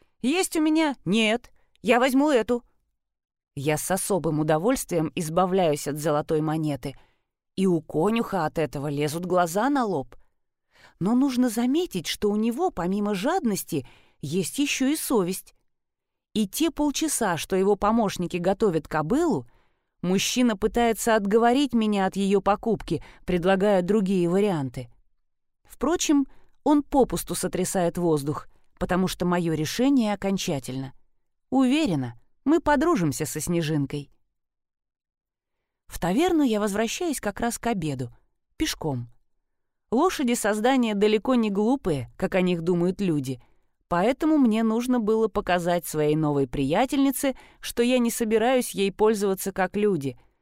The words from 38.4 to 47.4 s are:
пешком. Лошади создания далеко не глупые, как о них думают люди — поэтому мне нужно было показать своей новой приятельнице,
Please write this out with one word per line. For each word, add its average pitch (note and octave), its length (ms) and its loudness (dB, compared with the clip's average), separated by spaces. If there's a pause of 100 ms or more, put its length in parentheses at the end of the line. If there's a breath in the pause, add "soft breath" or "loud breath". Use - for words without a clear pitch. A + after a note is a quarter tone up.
пешком. C3+ 520 -4 (800)
Лошади C4 440 0
создания A3+ 600 0
далеко G#3+ 400 2
не A3 160 2
глупые, G3 680 -2
как F#3 160 -2
о F#3 80 2
них F3+ 180 0
думают F3 400 0
люди — C#3+ 420 -2 (460)
поэтому C#4 480 2
мне A3+ 260 4
нужно A#3+ 380 0
было A3 280 0
показать F3 580 0
своей D3+ 280 0
новой D3 320 0
приятельнице, B3+ 880 0 (260 loud breath)